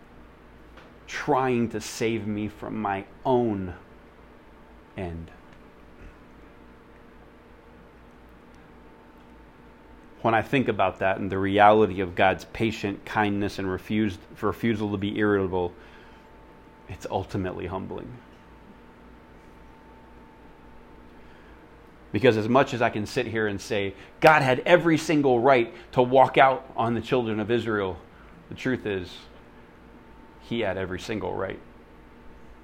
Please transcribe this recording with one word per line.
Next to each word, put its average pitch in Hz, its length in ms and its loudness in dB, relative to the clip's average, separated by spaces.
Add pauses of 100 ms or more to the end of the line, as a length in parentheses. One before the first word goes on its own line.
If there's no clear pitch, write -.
(1080)
trying 127 640 0
to 110 100 -6
save 113 480 -4
me 104 220 -4
from 107 320 -8
my 98 240 -4 (200)
own 110 480 0 (1200)
end. 85 340 -10 (4000)
When 113 140 2
I 110 60 2
think 127 260 0
about 98 320 -2
that 95 180 0
and 101 140 -6
the 95 80 -2
reality 101 640 6
of 90 120 -4
God's 95 320 2
patient 110 600 -4
kindness 101 520 -2
and 98 140 -4
refused, 104 480 -2 (220)
refusal 107 500 -2
to 104 60 -2
be 104 200 -4
irritable, 95 540 0 (1160)
it's - 220 -14
ultimately 92 560 -6
humbling. 95 460 -10 (4000)
Because 110 260 6
as 107 100 -2
much 131 280 4
as 113 80 -2
I 113 80 2
can 104 160 -6
sit 127 180 -2
here 110 220 -2
and 101 120 -4
say, 98 360 -4 (260)
"God 156 220 6
had 127 240 2
every 165 300 4
single 139 420 2
right 120 340 4 (200)
to 127 100 4
walk 127 340 4
out 135 260 6 (140)
on 117 160 0
the 110 80 -2
children 110 380 0
of 104 100 -4
Israel," 107 480 -2 (520)
the 113 60 -12
truth 123 300 -4
is, 95 320 -6 (1200)
he 117 180 -6
had 95 180 -2
every 92 220 -6
single 92 340 -6
right 98 260 -6 (1040)